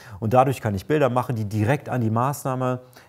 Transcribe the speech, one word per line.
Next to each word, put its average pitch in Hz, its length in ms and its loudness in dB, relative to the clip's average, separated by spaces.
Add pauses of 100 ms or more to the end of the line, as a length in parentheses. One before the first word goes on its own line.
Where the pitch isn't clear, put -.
(220)
Und 110 120 0
dadurch 127 280 4
kann 104 140 -2
ich 95 100 -6
Bilder 147 240 2
machen, 120 260 -2
die 110 80 -4
direkt 107 460 0
an 127 100 -2
die 110 120 0
Maßnahme 127 680 -2 (280)